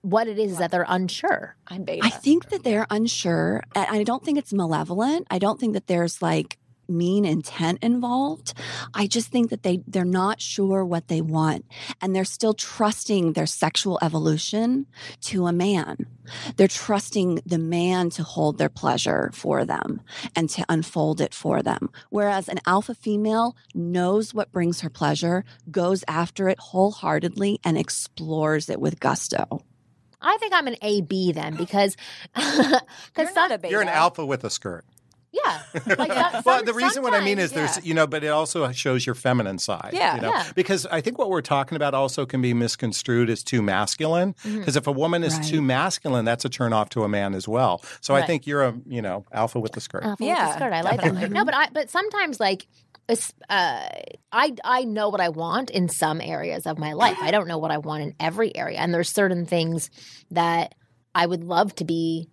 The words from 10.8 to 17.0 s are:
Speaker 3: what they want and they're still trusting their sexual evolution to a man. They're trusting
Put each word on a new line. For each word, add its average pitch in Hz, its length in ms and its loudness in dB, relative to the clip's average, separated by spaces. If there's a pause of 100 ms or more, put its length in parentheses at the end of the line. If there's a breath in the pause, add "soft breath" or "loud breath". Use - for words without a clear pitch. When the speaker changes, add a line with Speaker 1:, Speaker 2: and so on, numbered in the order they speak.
Speaker 3:
what 170 240 -2
they 165 140 0
want 156 420 2 (380 loud breath)
and 190 140 0
they're 190 100 2
still 214 300 0
trusting 202 800 0
their 160 120 0
sexual - 560 0
evolution 165 840 0 (340 loud breath)
to 185 240 -2
a 175 80 2
man. 180 540 0 (480 loud breath)
They're 196 120 8
trusting 190 800 0